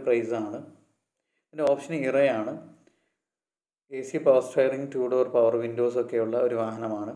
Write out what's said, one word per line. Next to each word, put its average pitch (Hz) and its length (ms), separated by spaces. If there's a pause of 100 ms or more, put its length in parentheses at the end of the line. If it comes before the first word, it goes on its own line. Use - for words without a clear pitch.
പ്രൈസാണ്. 113 540 (880)
ഇതിൻ്റെ 151 260
option 143 220 (140)
ഇറയാണ്. 131 460 (1400)
എ - 100
സി, 156 180
power 131 200
steering, 135 480
two 131 80 (100)
door 127 140 (100)
power 117 180 (100)
windows 120 380
ഒക്കെയുള്ള 117 340 (100)
ഒരു 120 160
വാഹനമാണ്. 110 540